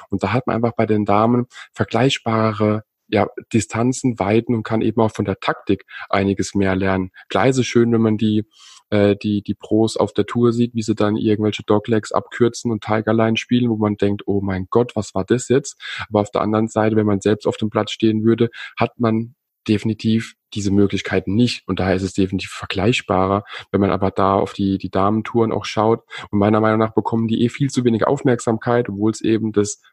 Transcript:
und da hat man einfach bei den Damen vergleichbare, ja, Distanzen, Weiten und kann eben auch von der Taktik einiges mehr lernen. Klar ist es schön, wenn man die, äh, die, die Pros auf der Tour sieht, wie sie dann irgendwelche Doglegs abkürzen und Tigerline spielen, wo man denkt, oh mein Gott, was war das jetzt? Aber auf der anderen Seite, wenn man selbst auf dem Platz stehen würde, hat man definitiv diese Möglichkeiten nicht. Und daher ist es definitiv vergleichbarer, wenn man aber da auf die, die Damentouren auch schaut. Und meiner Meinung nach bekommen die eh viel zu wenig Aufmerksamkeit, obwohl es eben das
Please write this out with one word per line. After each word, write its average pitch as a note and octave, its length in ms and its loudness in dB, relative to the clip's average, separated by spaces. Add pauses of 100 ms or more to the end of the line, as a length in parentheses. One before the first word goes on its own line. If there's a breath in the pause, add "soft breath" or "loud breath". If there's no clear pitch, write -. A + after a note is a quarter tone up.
(100)
und F#2+ 120 -4
da G2 100 -2
hat B2 140 -2
man - 100 -2
einfach A#2 160 0
bei A2 140 0
den G#2+ 180 0
Damen A2+ 420 2 (260 loud breath)
vergleichbare, A2 1120 0 (240)
ja, G#2 200 0 (240)
Distanzen, A#2 640 0
Weiten A2 360 0
und A2 100 -4
kann A2+ 180 -2
eben A2+ 180 0
auch A2 120 2
von A2 120 -4
der G2 140 -2
Taktik - 460 -2 (260 loud breath)
einiges G2 440 0
mehr F#2+ 200 2
lernen. F#2+ 360 -2 (180 loud breath)
Klar G2 200 2
ist C3 100 2
es A#2+ 80 0
schön, A#2 260 2
wenn A2+ 80 2
man A2 180 2
die, G#2+ 300 0 (420 loud breath)
äh, G2+ 240 4
die, G#2 280 -2
die G#2 120 -6
Pros A2 420 0
auf G#2 160 0
der G#2 140 0
Tour A#2+ 260 2
sieht, A#2+ 220 0
wie A2+ 80 -2
sie G#2+ 140 -2
dann G#2+ 180 0
irgendwelche G#2+ 480 0
Doglegs G#2+ 480 0
abkürzen - 640 -2
und G#2 100 -4
Tigerline A2 540 0
spielen, B2 340 0
wo A2 60 0
man G#2 180 0
denkt, G2+ 320 -2
oh G2+ 140 0
mein F#2+ 300 -4
Gott, A#2+ 260 0
was - 180 -6
war F#2+ 100 -2
das A#2+ 240 -2
jetzt? - 320 -2 (280 loud breath)
Aber G#2+ 120 2
auf G#2 120 -4
der - 80 0
anderen G#2+ 260 0
Seite, A2 300 0
wenn G#2+ 100 2
man G2+ 140 2
selbst G#2 260 0
auf - 100 0
dem G#2+ 140 -4
Platz G#2+ 220 -2
stehen A2 320 0
würde, A2+ 260 2 (260 loud breath)
hat - 220 -2
man A2+ 380 -2 (320)
definitiv A2 640 0 (180)
diese G2+ 200 -2
Möglichkeiten G2 640 0
nicht. A#2+ 320 0
Und F#2 100 -2
daher F#2 160 0
ist F#2+ 80 -2
es F#2 120 -6
definitiv F#2+ 360 -2
vergleichbarer, G2 920 -2 (260 loud breath)
wenn G2 100 0
man G2 120 2
aber F#2+ 180 -2
da G2 240 0
auf G2 180 0
die, G2 260 -2
die F#2+ 120 -8
Damentouren A2 640 0
auch G#2 120 -4
schaut. A2+ 380 0 (300 loud breath)
Und G#2 80 2
meiner G#2+ 200 4
Meinung A2 200 2
nach A2 120 0
bekommen A2+ 360 -2
die A2+ 160 0
eh A#2+ 60 0
viel C#3 200 -2
zu B2+ 140 -2
wenig A2+ 200 2
Aufmerksamkeit, A#2+ 840 0
obwohl G#2 240 0
es - 80 -12
eben A2 320 0
das G#2 280 -2 (120)